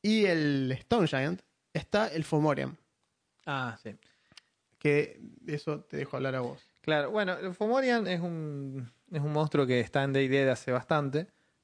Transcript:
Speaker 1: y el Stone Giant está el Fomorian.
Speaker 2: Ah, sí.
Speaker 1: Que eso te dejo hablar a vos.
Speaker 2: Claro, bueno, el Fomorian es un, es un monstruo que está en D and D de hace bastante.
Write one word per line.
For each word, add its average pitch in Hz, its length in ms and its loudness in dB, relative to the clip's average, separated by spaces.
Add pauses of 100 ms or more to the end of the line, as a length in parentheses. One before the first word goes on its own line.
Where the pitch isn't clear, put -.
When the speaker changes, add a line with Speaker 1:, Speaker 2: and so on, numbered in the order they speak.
Speaker 1:
y 214 240 4
el 147 540 2
Stone 208 280 2
Giant 147 340 -2 (320)
está 208 340 0
el 156 160 -4
Fomorian. 143 540 0 (680)
Speaker 2:
Ah, 131 360 -6
sí. 104 140 -12 (840)
Speaker 1:
Que 147 400 0 (280)
eso 147 340 -6
te - 160 -12
dejo 135 200 -6
hablar 131 180 -2
a 131 60 -4
vos. 131 200 -8 (200)
Speaker 2:
Claro, 147 300 0
bueno, 202 260 0
el 185 160 -8
Fomorian 233 540 0
es 180 140 -2
un, 143 680 -6 (200)
es 151 100 -4
un 147 120 -2
monstruo 147 320 2
que 123 140 4
está 139 240 0
en 139 100 0
D 135 100 4
and 131 80 0
D 139 140 4
de 131 60 4
hace 127 200 -4
bastante. 143 560 0 (360)